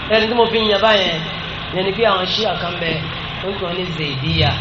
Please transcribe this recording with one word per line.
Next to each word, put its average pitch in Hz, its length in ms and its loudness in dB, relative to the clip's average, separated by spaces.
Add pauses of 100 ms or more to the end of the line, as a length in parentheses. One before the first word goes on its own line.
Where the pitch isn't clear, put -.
Ẹni 220 240 2
tí 226 60 0
mo 233 120 6
fi 226 140 0
ń 214 100 2
yan 196 120 4
báyẹn, 190 380 4 (500)
yẹn 185 160 -2
ni 196 60 0
pé 196 120 0
àwọn 190 220 4
Shia 202 300 -2
kan 170 220 -4
bẹ, 165 140 -2 (440)
wọ́n 185 160 -6
ń 202 40 -4
pè 190 100 -6
wọ́n 175 100 -4
ní 180 100 -4
Zaydiyya. 151 760 0